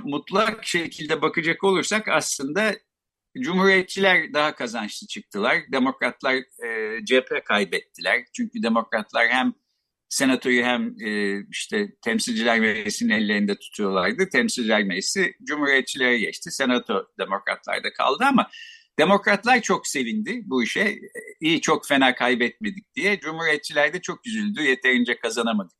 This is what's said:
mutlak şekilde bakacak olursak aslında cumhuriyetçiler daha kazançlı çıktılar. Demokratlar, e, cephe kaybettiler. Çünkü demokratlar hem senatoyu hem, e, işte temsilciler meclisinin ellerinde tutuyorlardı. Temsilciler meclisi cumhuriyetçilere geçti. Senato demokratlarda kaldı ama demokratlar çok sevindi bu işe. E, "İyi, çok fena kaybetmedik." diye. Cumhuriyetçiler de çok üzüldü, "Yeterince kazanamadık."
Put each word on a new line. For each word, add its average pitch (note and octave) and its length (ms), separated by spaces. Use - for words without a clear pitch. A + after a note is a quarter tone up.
mutlak F#3+ 600
şekilde D#3 560
bakacak D#3+ 420
olursak G3 440
aslında D#3 680
cumhuriyetçiler F#3 920
daha D3 200
kazançlı A2 520
çıktılar. A2 520
Demokratlar, C3 600
e, A2+ 720
cephe C3 400
kaybettiler. G2+ 800
Çünkü A3+ 260
demokratlar A2+ 680
hem B2 240
senatoyu B2+ 560
hem, A#2+ 300
e, G#2 340
işte - 380
temsilciler A2+ 560
meclisinin G#2+ 500
ellerinde G#2 480
tutuyorlardı. G2+ 720
Temsilciler A2 560
meclisi F#2+ 480
cumhuriyetçilere C3+ 720
geçti. G2 320
Senato B2 560
demokratlarda G2 760
kaldı - 360
ama A#3+ 220
demokratlar G3+ 640
çok - 240
sevindi A#2+ 580
bu B2+ 180
işe. A2+ 180
E, G#3 200
"İyi, D#3+ 200
çok - 280
fena C3+ 260
kaybetmedik." A2+ 800
diye. F3+ 260
Cumhuriyetçiler D3+ 720
de E3+ 80
çok - 260
üzüldü, A2 360
"Yeterince B2+ 560
kazanamadık." A#2 600